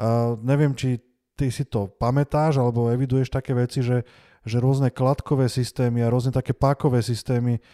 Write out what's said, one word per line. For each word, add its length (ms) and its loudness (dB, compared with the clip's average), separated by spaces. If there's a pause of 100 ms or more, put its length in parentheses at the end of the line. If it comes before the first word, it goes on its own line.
(380)
neviem, 340 2
či 300 -4 (300)
ty 160 -2
si 160 -4
to 260 -4
pamätáš, 640 0
alebo 300 0
eviduješ 420 0
také 220 -4
veci, 320 0
že, 240 0 (360)
že 140 -4
rôzne 320 2
kladkové 600 0
systémy 520 -2
a 80 2
rôzne 220 0
také 220 -2
pákové 480 0
systémy 580 -2 (160)